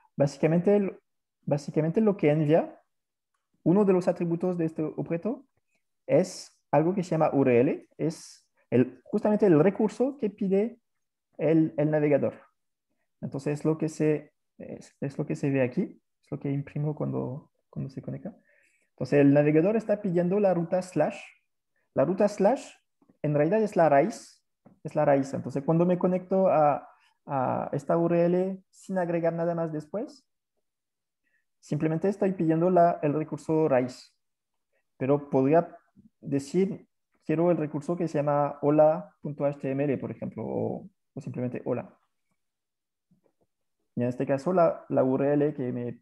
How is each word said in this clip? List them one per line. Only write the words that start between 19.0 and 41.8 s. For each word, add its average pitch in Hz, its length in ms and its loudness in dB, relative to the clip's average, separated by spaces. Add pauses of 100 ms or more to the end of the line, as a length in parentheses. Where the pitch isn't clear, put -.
el 143 140 6
navegador 156 420 4
está 208 260 -2
pidiendo 175 380 0
la 196 140 2
ruta 170 280 -2
slash. 180 380 -2 (760)
La 131 100 2
ruta 190 220 0
slash, 214 480 0 (460)
en 151 120 -2
realidad, 160 300 2
es 202 120 -4
la 165 120 6
raíz, 147 580 0 (380)
es 151 120 -10
la 151 100 2
raíz. 139 280 2
Entonces, 127 300 -6
cuando 165 220 2
me 180 120 2
conecto 185 520 0
a, 147 400 2 (360)
a 127 460 -4
esta 170 260 -2
U 170 100 2
R 170 180 2
L 185 440 -2
sin - 280 -10
agregar 170 340 -2
nada 170 240 -2
más 165 160 -4
después, 156 560 -10 (1300)
simplemente 160 480 -2
estoy 202 240 -2
pidiendo 165 360 2
la, 175 320 4
el 147 120 0
recurso 156 560 -2
raíz. 127 440 -2 (840)
Pero 143 320 0
podría 143 480 2 (420)
decir, 165 680 -4 (380)
quiero 160 240 0
el 170 80 2
recurso 151 380 -6
que 175 140 -4
se 160 80 -6
llama 143 440 0
hola 151 600 2
punto 147 240 -6
H 143 140 -2
T 135 120 -4
M 135 140 -2
L, 135 120 0
por - 140 -8
ejemplo, 123 340 -10
o, 127 440 -6 (240)
o 143 80 -12
simplemente 123 420 -8
hola. - 340 -6 (2000)